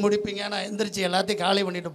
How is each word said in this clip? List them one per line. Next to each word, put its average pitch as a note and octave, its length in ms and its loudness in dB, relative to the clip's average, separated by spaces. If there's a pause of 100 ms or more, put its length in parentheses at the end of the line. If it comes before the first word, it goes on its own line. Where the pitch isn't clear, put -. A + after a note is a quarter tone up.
முடிப்பீங்க, G#3 380 2 (120)
நான் F#3+ 160 -2
எந்திரிச்சு G3+ 400 -2
எல்லாத்தையும் F#3+ 340 0
காலி G3 240 4
பண்ணிட்டு F3 280 -4